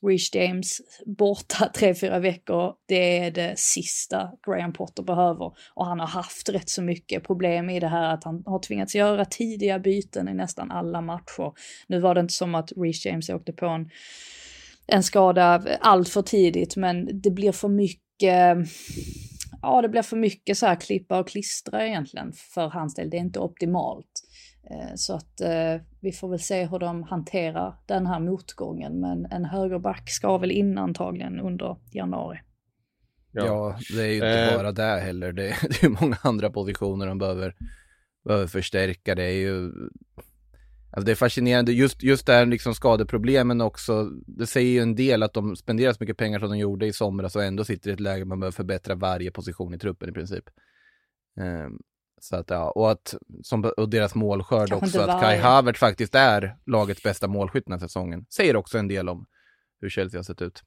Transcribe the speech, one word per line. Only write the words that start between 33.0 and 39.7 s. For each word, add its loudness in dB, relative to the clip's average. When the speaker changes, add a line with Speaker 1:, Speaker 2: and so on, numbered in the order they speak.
Speaker 2:
Ja. -2
Speaker 3:
Ja, -2
det 0
är 0
ju 2
inte 2
Speaker 2:
Eh. 4
Speaker 3:
bara -2
där 0
heller. -4
Det, -4
<laughs> -4
det 0
är -
ju 10
många 2
andra 2
positioner -4
de -4
behöver, -2
behöver 2
förstärka. -2
Det -2
är 0
ju... -2